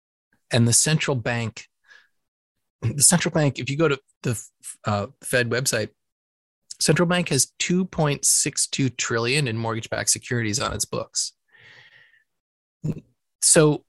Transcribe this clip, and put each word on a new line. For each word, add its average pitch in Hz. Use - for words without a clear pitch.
and 117
the 117
central 156
bank, 117
the 127
central 170
bank, 151
if 123
you 139
go 160
to 139
the, 120
uh, 104
Fed 120
website, 117
central 170
bank 175
has -
two 180
point 147
six -
two 135
trillion 123
in 113
mortgage-backed 110
securities 113
on 107
its 107
books. -
So 151